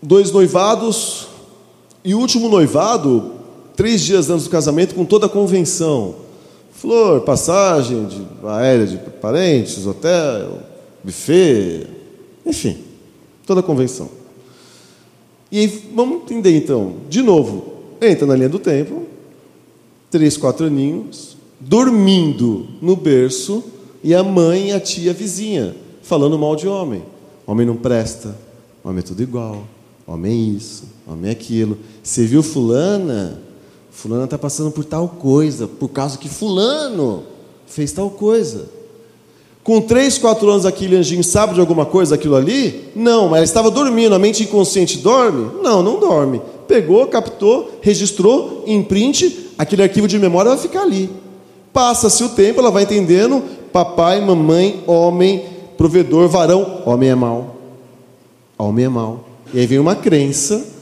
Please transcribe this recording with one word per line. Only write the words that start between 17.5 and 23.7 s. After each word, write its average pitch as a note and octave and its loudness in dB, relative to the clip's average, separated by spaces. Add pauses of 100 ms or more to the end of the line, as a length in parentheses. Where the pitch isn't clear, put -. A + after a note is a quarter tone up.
entra D#3+ 2
na C#3 2
linha C3 2
do D#3+ -4
tempo, F#3 -4 (1080)
três, D#3 2
quatro C#3+ -2
aninhos, D3 -6 (240)
dormindo F3+ 2 (140)
no F3+ 2
berço, C#3+ 0 (400)